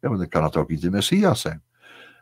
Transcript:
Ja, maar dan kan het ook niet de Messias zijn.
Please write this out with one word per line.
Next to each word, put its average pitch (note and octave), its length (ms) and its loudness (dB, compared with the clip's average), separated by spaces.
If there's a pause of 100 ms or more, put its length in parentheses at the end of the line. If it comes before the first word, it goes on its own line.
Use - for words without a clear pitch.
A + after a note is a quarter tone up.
Ja, B2+ 80 -4
maar A2+ 80 -2
dan F2+ 100 -4
kan D#2 160 0
het D#2 120 -2
ook D#2 140 0
niet D#2+ 120 -4
de F2 80 0
Messias B2+ 520 2
zijn. D#2+ 220 -8 (580)